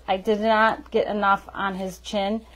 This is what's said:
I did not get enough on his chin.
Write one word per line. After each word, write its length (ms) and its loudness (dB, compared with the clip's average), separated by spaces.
I 100 0
did 240 -2
not 500 2
get 160 2
enough 460 0
on 220 -4
his 240 -8
chin. 460 -4